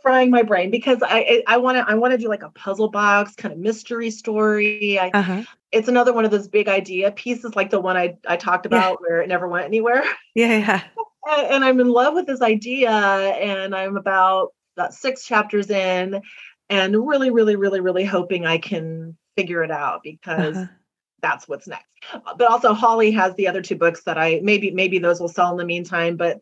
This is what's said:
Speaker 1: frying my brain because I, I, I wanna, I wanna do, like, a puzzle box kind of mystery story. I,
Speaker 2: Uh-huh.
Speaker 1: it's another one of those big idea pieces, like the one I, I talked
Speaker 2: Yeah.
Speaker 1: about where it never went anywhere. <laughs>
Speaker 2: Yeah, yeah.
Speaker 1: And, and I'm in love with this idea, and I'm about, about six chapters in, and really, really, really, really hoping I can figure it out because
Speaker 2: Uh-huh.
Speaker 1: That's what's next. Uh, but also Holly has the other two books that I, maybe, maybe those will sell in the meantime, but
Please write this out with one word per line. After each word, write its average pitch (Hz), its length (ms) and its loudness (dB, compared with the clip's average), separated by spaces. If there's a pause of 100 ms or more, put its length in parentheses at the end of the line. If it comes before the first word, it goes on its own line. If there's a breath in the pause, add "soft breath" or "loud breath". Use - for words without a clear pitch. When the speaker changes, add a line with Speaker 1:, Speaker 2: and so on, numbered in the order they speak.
Speaker 1:
frying 262 280 4
my 247 120 6
brain 202 300 0
because 240 320 0
I, 226 440 2
I, 220 60 2
I 247 40 4
wanna, 254 300 2
I 214 80 0
wanna 247 220 2
do, 226 100 -4
like, 208 160 -4
a - 60 -16
puzzle 202 400 -4
box 208 460 0
kind 196 180 -10
of 165 60 -12
mystery 226 520 -6
story. 208 880 0
I, 185 140 0
Speaker 2:
Uh-huh. 196 300 0 (280 loud breath)
Speaker 1:
it's 220 160 0
another 247 240 4
one 226 140 2
of 208 60 2
those 202 180 -2
big 208 180 0
idea 196 440 -2
pieces, 240 440 -8
like 196 140 -2
the 202 100 0
one 185 160 -2
I, 175 220 -2 (100)
I 175 80 0
talked 180 340 -2
Speaker 2:
Yeah. 233 80 4
Speaker 1:
about 185 240 2
where 170 200 0
it 180 80 -4
never 180 180 -2
went 175 180 -4
anywhere. 226 380 0 (160)
<laughs> - 160 -18
Speaker 2:
Yeah, 233 220 2
yeah. 202 260 0 (460)
Speaker 1:
And, 294 180 0
and 269 160 2
I'm 262 160 4
in 247 100 4
love 254 260 4
with 359 100 0
this 254 160 -4
idea, 233 500 0
and 196 840 0
I'm 190 200 -4
about, 190 540 2 (260)
about 175 180 -6
six 262 320 -6
chapters 208 440 -2
in, 190 520 -2 (480 loud breath)
and 202 380 2
really, 269 220 2
really, 220 260 4
really, 196 240 0
really 185 260 0
hoping 180 400 -4
I 165 120 0
can 165 580 -8 (220)
figure 175 260 -2
it 156 80 -4
out 143 320 -4
because 160 540 -6
Speaker 2:
Uh-huh. 185 80 -8 (560)
Speaker 1:
That's - 260 -4
what's 143 200 -10
next. - 180 -16 (280 loud breath)
Uh, - 240 -14
but 240 120 6
also 240 240 4
Holly 226 380 4
has 190 240 0
the 196 120 0
other 185 140 -2
two 180 140 -6
books 165 280 0
that 160 140 -4
I, 160 260 0
maybe, 202 280 0
maybe 185 280 0
those 170 200 2
will 175 80 -6
sell 180 240 0
in 175 60 -4
the 175 80 -6
meantime, 170 520 -4
but 170 240 -2